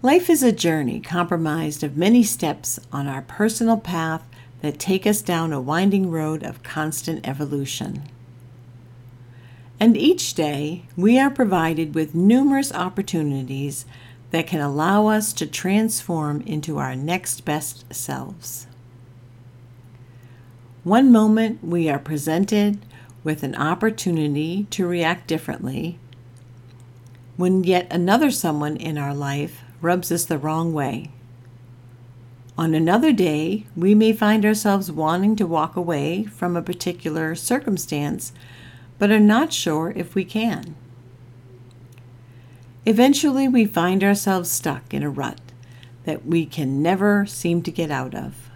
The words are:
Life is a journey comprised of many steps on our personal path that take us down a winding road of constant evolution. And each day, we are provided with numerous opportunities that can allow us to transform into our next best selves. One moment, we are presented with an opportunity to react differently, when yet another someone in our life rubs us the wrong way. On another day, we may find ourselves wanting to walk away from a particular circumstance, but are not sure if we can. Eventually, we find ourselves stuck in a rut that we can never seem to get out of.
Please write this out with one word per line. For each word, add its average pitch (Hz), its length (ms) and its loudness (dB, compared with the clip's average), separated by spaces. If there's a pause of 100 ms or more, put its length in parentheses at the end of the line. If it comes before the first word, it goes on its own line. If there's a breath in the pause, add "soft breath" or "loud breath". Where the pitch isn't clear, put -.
Life 349 240 4
is 302 140 4
a 240 80 6
journey 156 480 0
comprised 165 800 -2
of 143 140 -6
many 214 280 6
steps - 540 -4 (140)
on 143 160 -6
our 135 140 -8
personal 226 560 0
path 160 500 -4 (320 loud breath)
that 147 180 -4
take 190 300 0
us 208 140 2
down 165 320 -2
a 135 80 -4
winding 185 500 2
road 156 320 -4
of - 180 -12
constant 156 640 -6
evolution. 139 760 -6 (1800 loud breath)
And 220 160 8
each - 380 2
day, 151 500 -4 (140)
we 214 200 6
are 269 120 4
provided 165 680 0
with 156 180 -2
numerous 269 600 4
opportunities 143 1120 -4 (460 loud breath)
that 165 140 0
can 165 140 -4
allow 156 480 2
us 214 240 0
to - 160 -6
transform 180 960 -2
into 151 380 -6
our 131 180 -6
next 165 480 -6
best 151 480 -6
selves. - 720 -10 (2250 soft breath)
One 247 300 6
moment, 220 500 4
we 165 240 0
are 143 100 0
presented 175 880 0 (380 loud breath)
with 156 180 -4
an 135 140 -6
opportunity 165 1160 -2
to 190 140 -2
react 170 420 -2
differently, 156 680 -6 (1400)
when 185 260 2
yet 180 260 2
another 208 420 2
someone 151 440 -2
in 156 220 -6
our 143 160 -6
life 143 480 -6 (200)
rubs 175 320 0
us 170 100 -2
the 160 140 -4
wrong 156 340 -2
way. 135 400 -4 (1500)
On 160 160 0
another 185 380 4
day, 180 540 0 (100)
we 180 180 4
may 220 200 6
find 214 320 2
ourselves 208 440 2
wanting 170 460 0
to 202 100 0
walk 160 300 -2
away 165 480 -2
from 180 320 -4
a 170 60 -2
particular 170 760 -4
circumstance, 165 960 -4 (640 loud breath)
but 202 140 2
are 214 80 4
not 220 320 6
sure 160 420 -2
if - 220 -8
we 185 80 0
can. 214 540 -6 (2000 loud breath)
Eventually, 269 640 4
we 240 160 6
find 185 400 2
ourselves 196 440 2
stuck - 440 -6
in 139 100 -2
a 147 60 -2
rut 139 320 -8 (640 loud breath)
that 156 200 -6
we 170 200 0
can 139 360 -4
never 202 440 2
seem 170 380 -2
to - 60 -4
get 165 220 -4
out 131 240 -6
of. - 400 -12